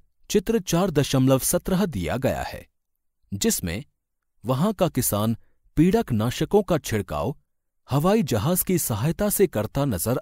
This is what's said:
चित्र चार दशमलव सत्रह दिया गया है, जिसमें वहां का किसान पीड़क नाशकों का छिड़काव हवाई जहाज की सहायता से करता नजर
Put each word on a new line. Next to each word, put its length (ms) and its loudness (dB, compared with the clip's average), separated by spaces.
चित्र 300 0
चार 320 0
दशमलव 480 2
सत्रह 460 0
दिया 320 -4
गया 260 -2
है, 260 -12
जिसमें 520 -2
वहां 280 0
का 160 0
किसान 480 0
पीड़क 360 4
नाशकों 520 0
का 140 0
छिड़काव 600 -4
हवाई 340 2
जहाज 400 0
की 160 0
सहायता 500 -2
से 180 4
करता 380 -2
नजर 360 -2